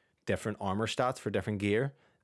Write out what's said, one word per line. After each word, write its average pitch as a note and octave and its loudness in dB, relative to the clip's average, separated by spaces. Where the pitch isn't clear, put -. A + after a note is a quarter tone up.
different G#2 -2
armor G2+ 0
stats B2+ 0
for - -4
different G#2 0
gear, G#2+ 2